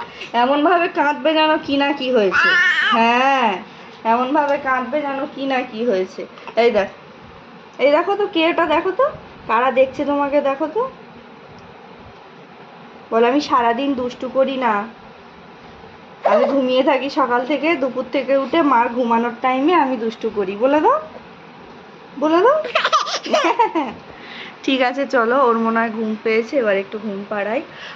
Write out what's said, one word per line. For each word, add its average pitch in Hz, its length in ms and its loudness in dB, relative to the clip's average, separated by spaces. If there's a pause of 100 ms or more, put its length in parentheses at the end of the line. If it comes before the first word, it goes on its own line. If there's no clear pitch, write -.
(320)
এমন 269 320 2
ভাবে 349 240 4
কাঁদবে 294 460 0
যেন 311 240 4
কি 285 180 -4
না 285 160 2
কি 262 200 -4
হয়েছে। 233 360 2 (440)
হ্যাঁ, 240 720 2 (420)
এমন 247 300 0
ভাবে 285 240 2
কাঁদবে 262 420 -2
যেন 277 260 -6
কি 269 200 -8
না 262 160 0
কি 233 220 -8
হয়েছে। 185 420 -2 (300)
এই 240 140 4
দেখো, 208 240 0 (880)
এই 285 80 6
দেখো 349 260 2
তো, 403 100 0
কে 330 140 -2
এটা 330 260 2
দেখো 330 240 0
তো, 392 140 0 (420)
কারা 240 240 0
দেখছে 262 340 2
তোমাকে 285 360 0
দেখো 277 340 -2
তো। 508 160 -2 (2250)
বলে, 233 180 4
"আমি 277 120 2
সারাদিন 269 540 0
দুষ্টু 247 340 -6
করি 262 280 0
না, 226 320 -2 (1400)
আমি 208 200 4
ঘুমিয়ে 262 380 2
থাকি 269 280 0
সকাল 247 360 0
থেকে, 302 300 0
দুপুর 254 360 -4
থেকে 269 240 0
উঠে 269 260 0
মার 247 260 2
ঘুমানোর 233 520 0
টাইমে 262 340 2
আমি 262 220 2
দুষ্টু 226 380 -6
করি।" 202 220 -4
বলে 269 240 2
দাও, 508 200 4 (1160)
বলে 311 180 2
দাও। 554 280 4 (2000)
ঠিক 269 180 0
আছে, 262 260 0
চলো, 240 380 2
ওর 226 140 4
মনে 226 200 0
হয় 226 120 0
ঘুম 220 320 -4
পেয়েছে, 226 340 0
এবার 214 200 2
একটু 196 220 -6
ঘুম 202 300 -8
পাড়াই। 214 340 -4 (340)